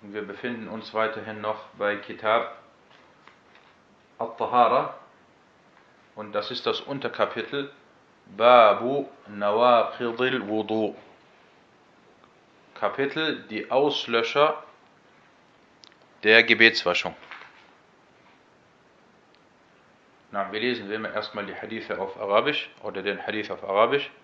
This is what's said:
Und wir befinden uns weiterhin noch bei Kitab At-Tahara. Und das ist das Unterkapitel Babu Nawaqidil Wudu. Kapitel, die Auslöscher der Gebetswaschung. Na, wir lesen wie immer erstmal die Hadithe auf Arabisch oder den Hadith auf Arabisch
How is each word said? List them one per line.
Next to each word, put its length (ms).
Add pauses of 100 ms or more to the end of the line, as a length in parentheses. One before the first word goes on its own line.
Und 100
wir 100
befinden 460
uns 240
weiterhin 480
noch 240 (140)
bei 180
Kitab 640 (1600)
At-Tahara. 760 (1200)
Und 180
das 180
ist 160
das 140
Unterkapitel 920 (680)
Babu 680 (220)
Nawaqidil 1160
Wudu. 480 (1800)
Kapitel, 760
die 220
Auslöscher 920 (1600)
der 200
Gebetswaschung. 720 (3250)
Na, 180
wir 80
lesen 320
wie 40
immer 200
erstmal 320
die 80
Hadithe 440
auf 220
Arabisch 480 (140)
oder 200
den 220
Hadith 260
auf 120
Arabisch 480 (140)